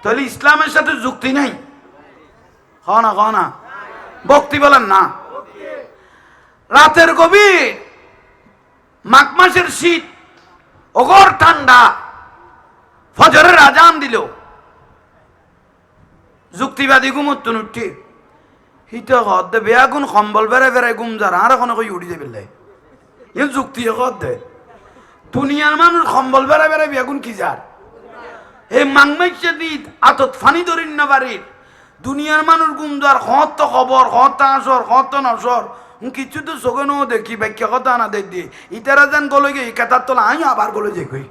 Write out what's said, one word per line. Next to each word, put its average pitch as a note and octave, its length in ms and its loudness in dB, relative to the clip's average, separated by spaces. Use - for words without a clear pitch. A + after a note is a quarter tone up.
তাহলে A#3 200 -2
ইসলামের D4 460 0
সাথে D4+ 280 -2
যুক্তি B3 360 -6
নাই? C4+ 200 -2
হ G#3 140 2
না, A3+ 100 0
হ G#3 200 0
না, F3+ 220 -2
ভক্তি C#4+ 320 2
বলেন C#4+ 240 4
না। F#3+ 280 2
রাতের D#4 460 4
গভীর, E4+ 640 4
মাঘ C4+ 340 2
মাসের F4+ 280 2
শীত, E4+ 340 -2
অঘোর F#4 360 6
ঠান্ডা, C4+ 540 4
ফজরের D#4+ 420 6
আজান D#4 420 6
দিল, A3+ 260 -4
যুক্তিবাদী C4+ 520 -2
ঘুমোত্তন C#4 460 -4
উঠি, G#3+ 380 -10
হিত A#3+ 200 -6
হদ্দে G3+ 480 0
বেয়াগুন B3+ 460 0
কম্বল G#3 420 0
বেড়ে B3+ 220 2
বেড়ে A#3+ 240 -2
ঘুম A3 240 -10
যার, G3 160 -2
আর G3+ 160 2
এখন A#3+ 240 0
কই A3 160 -6
উঠি F3+ 160 -12
যাবে E3 200 -14
লাই, G#2+ 200 -16
এ C#4+ 140 -4
যুক্তি A#3 400 -8
হদ্দে। A3 500 -6
দুনিয়ার C#4+ 440 -2
মানুষ E4+ 320 2
কম্বল C4 380 0
বেড়ে D#4 220 2
বেড়ে D#4 180 0
বেয়াগুন C#4 320 -6
কি A3+ 160 -12
যার? F3+ 380 -10
এই C4 140 0
মাঘ C#4 240 4
মাসের E4+ 520 -2
শীত, D#4+ 280 -10
আতত - 400 0
ফানি E4 240 2
ধরিন E4 240 -4
না D4 180 -4
বাড়ির, B3+ 340 -2
দুনিয়ার D4+ 400 -4
মানুষ D#4+ 260 2
ঘুম D4 320 -8
যার, C#4 160 2
হত C#4 400 0
তো D4 100 0
খবর, B3+ 420 2
হত C4 300 2
তো C#4 60 2
আসর, C4 440 0
হত C4 220 2
তো C#4 100 -4
নসর, A#3 420 -4
উম, B3 80 -12
কিছু C4+ 300 -12
তো D4+ 180 -12
চোখে B3 260 -4
নো C#4 200 -2
দেখি, A3+ 320 -6
বাক্য G#3+ 340 -6
কথা B3 280 -2
না A3 100 -2
দেখি, F3+ 400 -10
ইতারা C#4 360 2
যেন D4 220 -2
গলে C#4 240 0
গিয়ে, B3+ 180 -8
কেতার A#3+ 300 -2
তোলা, B3 220 -2
আমি C#4 220 -2
আবার G#3+ 260 -2
গলে G#3 220 -6
যাই E3+ 120 -10
কই C3 260 -14